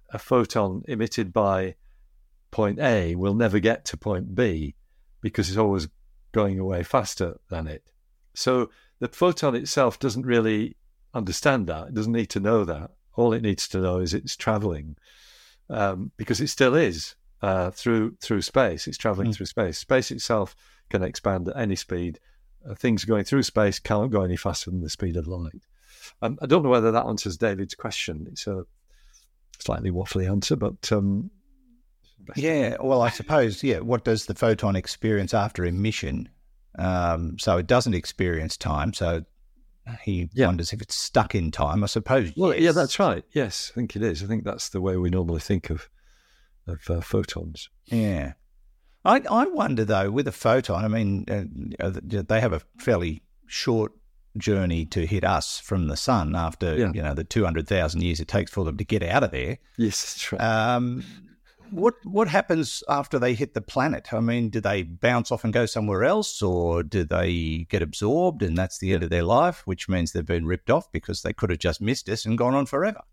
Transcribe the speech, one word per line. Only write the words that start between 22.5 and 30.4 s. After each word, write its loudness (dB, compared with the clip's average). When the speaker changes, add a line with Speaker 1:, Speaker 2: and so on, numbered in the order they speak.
Speaker 1:
Uh, -10
things 2
going 2
through 4
space 2
can't 0
go 2
any 0
faster -4
than -2
the -6
speed -4
of -4
light. -10
Um, -4
I -6
don't 6
know 4
whether 6
that 2
answers -4
David's -2
question. -8
It's -10
a -6
slightly -2
waffly -2
answer, 0